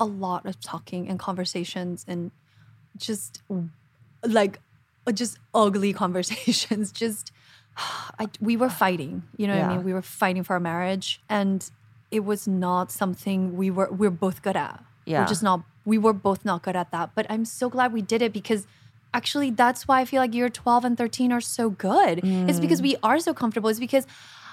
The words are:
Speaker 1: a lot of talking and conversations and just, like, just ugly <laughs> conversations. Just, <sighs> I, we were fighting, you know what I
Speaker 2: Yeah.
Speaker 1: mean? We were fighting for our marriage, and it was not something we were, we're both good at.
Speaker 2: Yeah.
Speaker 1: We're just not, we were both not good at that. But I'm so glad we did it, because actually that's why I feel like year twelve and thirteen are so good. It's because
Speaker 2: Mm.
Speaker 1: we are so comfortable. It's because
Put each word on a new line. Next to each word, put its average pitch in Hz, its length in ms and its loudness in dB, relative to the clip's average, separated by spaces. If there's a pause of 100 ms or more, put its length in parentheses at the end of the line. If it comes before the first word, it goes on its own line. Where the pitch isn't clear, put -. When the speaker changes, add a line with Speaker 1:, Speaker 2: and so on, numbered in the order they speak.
Speaker 1:
a 247 40 0
lot 190 420 -4
of 190 120 -8
talking 180 500 -10
and 185 120 -6
conversations 180 880 -6
and 175 240 -6 (640)
just, - 460 -8 (840)
like, 208 320 2 (560)
just 233 240 -4 (160)
ugly 202 380 4
<laughs> 196 100 -6
conversations. 202 880 -2
Just, 220 400 -6 (240)
<sighs> - 220 -20
I, - 520 -8 (120)
we 233 160 2
were 247 140 2
fighting, 180 520 0 (140)
you 208 100 -2
know 202 80 2
what 190 100 2
I 185 60 2
Speaker 2:
Yeah. 185 60 0
Speaker 1:
mean? 180 80 -2
We 185 80 -2
were 185 100 -2
fighting 185 400 0
for 185 120 -2
our 180 60 2
marriage, 180 680 -2
and 196 420 0 (400)
it 214 140 0
was 208 240 -2
not 180 420 0
something 185 640 -2
we 190 140 0
were, 190 220 0
we're 196 180 2
both 180 320 -2
good 190 140 0
at. - 260 -6 (240)
Speaker 2:
Yeah. 156 140 2
Speaker 1:
We're 113 80 4
just 208 160 0
not, 180 180 4 (220)
we 220 140 4
were 214 140 6
both 196 320 0
not 175 180 0
good 185 140 -2
at 175 140 -4
that. 170 240 -4
But 220 160 0
I'm 220 140 -2
so 247 260 -4
glad 254 220 2
we 226 100 -2
did 226 200 2
it, 226 100 2
because 208 340 -2 (480)
actually 269 360 0
that's 240 360 2
why 262 140 6
I 262 40 2
feel 262 160 2
like 240 140 2
year 247 140 2
twelve 240 360 2
and 240 140 0
thirteen 240 340 0
are 240 80 2
so 226 300 -2
good. 196 540 2
It's 185 360 2
because 302 200 4
Speaker 2:
Mm. - 40 2
Speaker 1:
we 269 180 2
are 240 180 4
so 330 140 0
comfortable. 220 340 0
It's 220 120 2
because 254 260 2 (460)